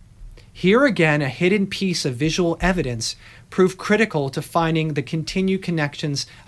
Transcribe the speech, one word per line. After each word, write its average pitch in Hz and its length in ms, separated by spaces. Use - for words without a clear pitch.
Here 226 340
again, 156 340
a 139 80
hidden 185 380
piece 190 400
of 131 80
visual 160 480
evidence 143 520
proved 185 260
critical 202 540
to 151 100
finding 160 540
the 139 80
continued 190 600
connections 151 640